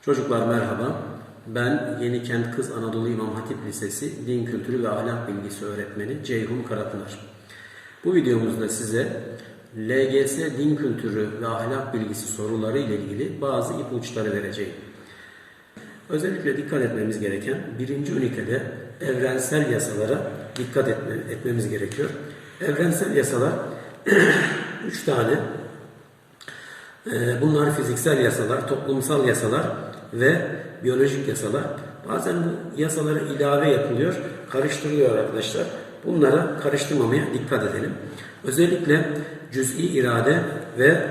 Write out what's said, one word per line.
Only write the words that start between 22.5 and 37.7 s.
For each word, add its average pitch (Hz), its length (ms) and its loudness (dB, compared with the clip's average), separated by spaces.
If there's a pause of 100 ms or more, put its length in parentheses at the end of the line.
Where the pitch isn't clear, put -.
Evrensel 165 560 2
yasalar 135 360 2 (540)
<clears throat> - 800 4
üç - 180 -8
tane. 123 340 4 (1700)
Ee, 120 360 0
bunlar 147 340 4
fiziksel 127 480 2
yasalar, 117 440 2
toplumsal 135 600 2
yasalar 123 380 2 (460)
ve 131 240 6 (480)
biyolojik 135 440 2
yasalar. 113 340 0 (460)
Bazen 170 280 0
bu 165 440 -2
yasalara 151 400 0
ilave 143 480 2
yapılıyor, 131 460 4 (360)
karıştırılıyor 147 680 2
arkadaşlar. - 480 -2 (380)
Bunlara 156 580 4
karıştırmamaya 139 600 2 (120)
dikkat 135 360 0